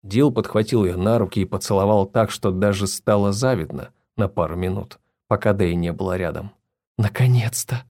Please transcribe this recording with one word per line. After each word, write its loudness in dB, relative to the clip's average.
Дил 2
подхватил 0
ее 0
на 2
руки -2
и 0
поцеловал 2
так, 0
что -2
даже 0
стало 0
завидно -4
на 0
пару -2
минут, -6
пока 2
Дэй 2
не -2
было -4
рядом. -6
«Наконец-то!» 0